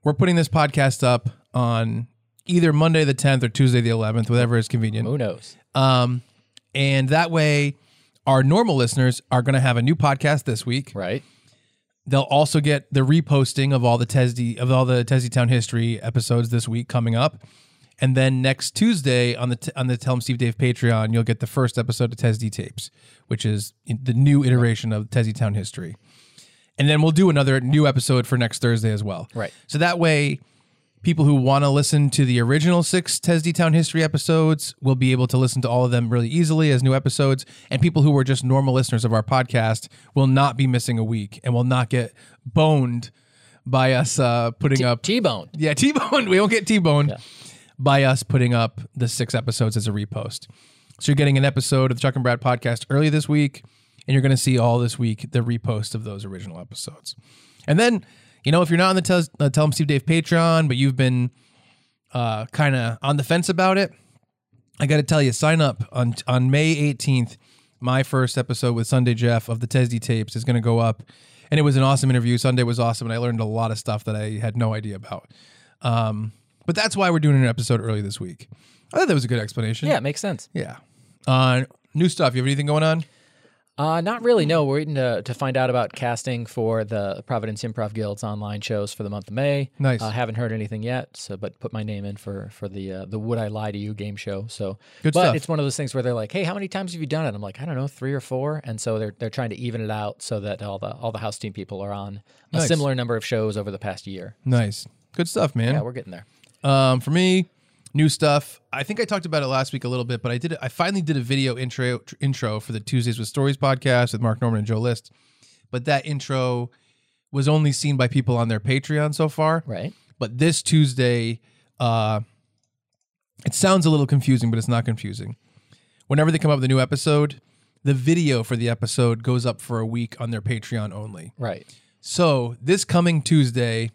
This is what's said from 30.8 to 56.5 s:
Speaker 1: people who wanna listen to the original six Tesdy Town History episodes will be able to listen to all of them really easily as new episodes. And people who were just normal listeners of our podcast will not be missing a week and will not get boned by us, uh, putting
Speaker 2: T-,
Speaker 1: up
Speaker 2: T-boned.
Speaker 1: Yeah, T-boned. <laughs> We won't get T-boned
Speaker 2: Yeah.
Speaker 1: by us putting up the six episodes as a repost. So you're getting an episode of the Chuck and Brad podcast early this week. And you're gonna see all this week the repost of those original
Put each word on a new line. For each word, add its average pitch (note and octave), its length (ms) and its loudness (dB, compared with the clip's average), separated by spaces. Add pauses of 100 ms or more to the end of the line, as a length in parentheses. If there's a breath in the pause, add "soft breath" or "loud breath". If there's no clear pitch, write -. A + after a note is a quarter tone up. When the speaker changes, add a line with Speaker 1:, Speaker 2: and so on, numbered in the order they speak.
Speaker 1:
people D#3 220 2
who C#3+ 100 6
wanna C#3 340 4
listen C#3+ 400 2
to C#3 160 2
the B2 160 2
original D#3 400 4
six - 380 -2
Tesdy E3+ 340 0
Town E3 200 2
History E3 280 2
episodes D#3 800 0
will C3+ 140 2
be B2+ 160 2
able B2+ 160 2
to B2+ 100 0
listen B2+ 240 2
to A#2 80 -2
all B2 160 2
of A#2+ 60 0
them A#2+ 180 0
really A#2 200 0
easily D#3 420 2
as B2 100 2
new C3 140 4
episodes. C3+ 500 0 (240 loud breath)
And C3 100 -2
people D#3+ 220 4
who D3 80 6
were C#3 140 4
just C3 200 0
normal C3 300 2
listeners B2 320 0
of A2+ 80 2
our A2 100 2
podcast A#2+ 640 0 (280 soft breath)
will C3+ 120 4
not C3+ 300 2
be C#3 80 2
missing B2 320 0
a A2 60 -2
week A2 400 -6
and B2 100 0
will A#2+ 100 2
not B2 260 0
get B2 220 -2 (320 soft breath)
boned C3 680 2 (560 soft breath)
by C3 260 2
us, B2+ 240 0
uh, A#2+ 340 2
putting C3+ 280 0
Speaker 2:
T-, B2+ 40 2
Speaker 1:
up A#2+ 200 0
Speaker 2:
T-boned. F3+ 520 -2
Speaker 1:
Yeah, D3+ 200 0
T-boned. C4+ 520 2
<laughs> - 20 -4
We F#3+ 100 4
won't G#3 120 4
get G#3+ 140 0
T-boned D3+ 440 4
Speaker 2:
Yeah. - 80 -6 (600 loud breath)
Speaker 1:
by C#3 260 4
us C3 200 2
putting B2 300 2
up A2+ 260 0 (160)
the A#2+ 140 -2
six - 260 -4
episodes A2+ 420 -2
as G#2+ 100 -2
a G#2+ 40 -2
repost. G#2 560 -8 (540 soft breath)
So D3 100 0
you're C#3+ 60 4
getting C#3+ 200 4
an C3+ 80 4
episode C3 460 2
of A#2+ 60 -2
the - 40 -6
Chuck C3+ 140 0
and C3 80 -2
Brad A#2+ 180 0
podcast B2 480 -2
early D3 200 2
this D3+ 180 0
week. D3 360 0 (440 soft breath)
And C3+ 60 2
you're C3+ 80 4
gonna C3+ 160 4
see B2+ 200 2
all A#2+ 220 2
this A#2+ 200 -2
week A2+ 320 -4
the B2 80 2
repost A2+ 560 -4
of A2 80 -8
those G2+ 220 -12
original F#2 340 -14